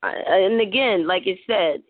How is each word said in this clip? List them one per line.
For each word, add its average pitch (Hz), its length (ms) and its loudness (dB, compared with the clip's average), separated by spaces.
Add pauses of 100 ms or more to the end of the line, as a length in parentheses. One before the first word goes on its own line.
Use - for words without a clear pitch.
I, - 100 -4 (140)
and 196 320 4
again, 214 480 0
like 180 200 -2
it 185 200 -4
said, 202 440 -2